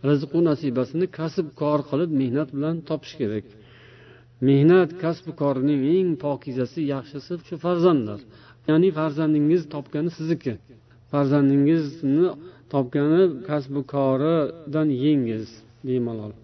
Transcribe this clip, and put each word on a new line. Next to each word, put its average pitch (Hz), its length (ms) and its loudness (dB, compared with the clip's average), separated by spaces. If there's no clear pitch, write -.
Rizqu 147 400 0
nasibasini 147 640 0
kasb 160 460 -6
kor 147 280 0
qilib, 156 300 -2
mehnat 135 400 0
bilan 151 300 -4
topish - 340 -8
kerak. 107 300 -4
Mehnat, 151 580 6
kasb 165 380 -6
korining 139 520 0
eng 180 300 2
pokizasi, 135 720 -6
yaxshisi 139 560 -8
shu - 180 -14
farzandlar. 160 640 2
Ya'ni 165 280 4
farzandingiz 156 760 0
topgani 147 460 -6
sizniki. 156 420 -4
Farzandingizni 143 1200 2
topgani 147 580 2
kasb 139 440 -6
koridan 143 1080 0
yengiz, 123 520 0
bemalol. 117 540 -4